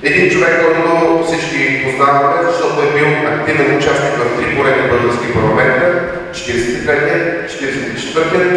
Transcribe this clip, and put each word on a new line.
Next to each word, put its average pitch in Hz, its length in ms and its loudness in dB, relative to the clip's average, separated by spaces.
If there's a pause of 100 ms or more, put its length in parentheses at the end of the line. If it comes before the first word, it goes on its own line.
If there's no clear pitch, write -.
Един 175 280 2
човек, 170 220 2 (100)
който 165 640 2
всички 143 560 -2
познаваме, 139 600 2
защото 156 380 0
е 143 160 2
бил 151 120 2 (240)
активен 151 440 0
участник - 400 0
в - 200 -2
три - 180 -2
поредни - 340 2
български 120 440 0
парламента, - 540 2 (460)
четиридесет - 480 -4
и - 40 -6
третия, 156 640 0
четиридесет - 480 -6
и - 40 -8
четвъртия 165 420 0 (140)